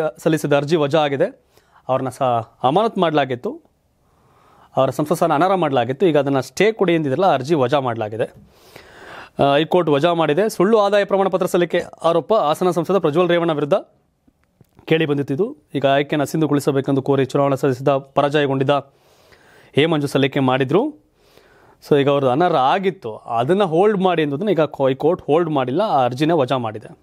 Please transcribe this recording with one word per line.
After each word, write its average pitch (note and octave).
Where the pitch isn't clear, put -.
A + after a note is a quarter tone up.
ಸಲ್ಲಿಸಿದ D#3
ಅರ್ಜಿ C#3+
ವಜಾ D3
ಆಗಿದೆ. D3
ಅವ್ರನ್ನ C3
ಸಹ A#2+
ಅಮಾನತ್ G3+
ಮಾಡಲಾಗಿತ್ತು, D#3
ಅವರ C3
ಸಂಸತ್ D3+
ಸ್ಥಾನ E3
ಅನರ್ಹ F3+
ಮಾಡಲಾಗಿತ್ತು. C3+
ಈಗ D3+
ಅದನ್ನ C#3
ಸ್ಟೇ F#3
ಕೊಡಿ F#3+
ಎಂದಿದ್ರಲ್ಲ, D#3+
ಅರ್ಜಿ C3+
ವಜಾ C3+
ಮಾಡಲಾಗಿದೆ. A2+
ಆ, C#3
ಹೈಕೋರ್ಟ್ D#3+
ವಜಾ D3
ಮಾಡಿದೆ. E3
ಸುಳ್ಳು G#3+
ಆದಾಯ G3+
ಪ್ರಮಾಣ G3
ಪತ್ರ F#3
ಸಲ್ಲಿಕೆ F3
ಆರೋಪ E3+
ಹಾಸನ F3+
ಸಂಸದ F3
ಪ್ರಜ್ವಲ್ E3+
ರೇವಣ್ಣ E3+
ವಿರುದ್ಧ D3
ಕೇಳಿ D#3+
ಬಂದಿತ್ತು. C#3
ಇದು G#3
ಈಗ C#3
ಆಯ್ಕೆಯನ್ನು C#3+
ಅಸಿಂಧುಗೊಳಿಸಬೇಕೆಂದು C#3
ಕೋರಿ C3+
ಚುನಾವಣಾ C#3
ಸದಸ್ಯದ C3
ಪರಾಜಯಗೊಂಡಿದ್ದ C#3
ಎ C#3
ಮಂಜು D#3
ಸಲ್ಲಿಕೆ C#3
ಮಾಡಿದ್ರು. C3+
So C#3+
ಈಗ C#3
ಅವ್ರದ್ದು C#3
ಅನರ್ಹ E3
ಆಗಿತ್ತು, C#3+
ಅದನ್ನ C3
ಹೋಲ್ಡ್ F#3
ಮಾಡಿ F3+
ಅನ್ನೋದನ್ನ D3+
ಈಗ D#3+
ಕೋ-, C#3
ಹೈಕೋರ್ಟ್ D3
ಹೋಲ್ಡ್ D#3+
ಮಾಡಿಲ್ಲ, C3+
ಆ E3
ಅರ್ಜಿನೇ C3+
ವಜಾ C#3+
ಮಾಡಿದೆ. A2